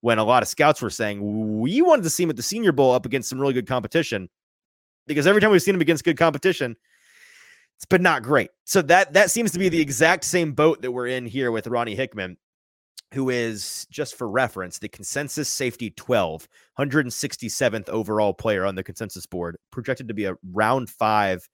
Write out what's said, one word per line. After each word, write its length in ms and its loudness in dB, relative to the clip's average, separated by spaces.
when 160 2
a 80 2
lot 180 4
of 60 -6
scouts 320 2
were 80 -4
saying, 720 -4
"We 200 0
wanted 220 4
to 60 -2
see 140 -2
him 80 0
at 40 -4
the 80 -10
Senior 300 0
Bowl 180 4
up 140 0
against 240 -4
some 100 -8
really 140 0
good 140 -2
competition," 640 -4
because 180 0
every 140 6
time 120 4
we've 100 6
seen 140 2
him 60 0
against 220 2
good 140 0
competition, 580 0
it's 80 -18
been 180 4
not 200 2
great. 260 2
So 180 2
that, 300 4
that 180 6
seems 200 0
to 80 -6
be 100 2
the 120 0
exact 420 2
same 300 0
boat 280 4
that 100 -6
we're 160 -4
in 180 -4
here 260 -2
with 140 -2
Ronnie 300 -2
Hickman, 420 -6
who 160 -2
is, 600 -4
just 260 -8
for 140 -8
reference, 480 -4
the 120 -12
consensus 600 -8
safety 420 -6
twelve, 560 -2
hundred 360 -2
sixty-seventh 760 -4
overall 440 0
player 320 -2
on 100 -4
the 80 -8
consensus 440 -12
board, 300 -8
projected 360 -8
to 60 -8
be 120 -4
a 100 -4
round 380 0
five 640 0